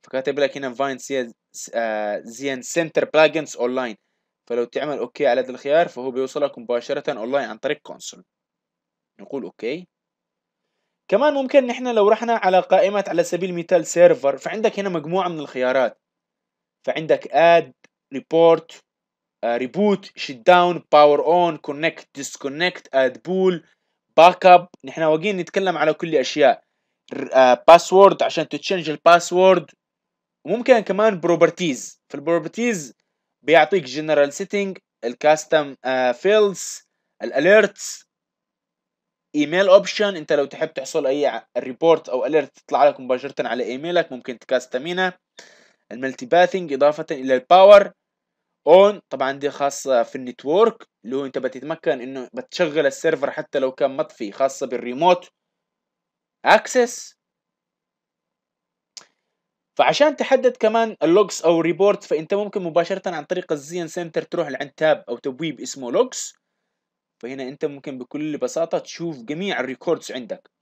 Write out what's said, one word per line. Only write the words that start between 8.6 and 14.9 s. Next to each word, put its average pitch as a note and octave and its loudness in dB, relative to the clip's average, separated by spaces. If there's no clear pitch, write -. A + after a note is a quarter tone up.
نقول B2+ -12
اوكي. C#3 -12
كمان C#4 2
ممكن C4+ 2
نحن B3 -6
لو G#3 4
رحنا A#3 0
على F#3 2
قائمة، F#3+ 0
على E3+ 0
سبيل F3+ -6
المثال، E3+ 0
سيرفر، D3 4
فعندك G#3 -4
هنا G3+ -6
مجموعة F3 -4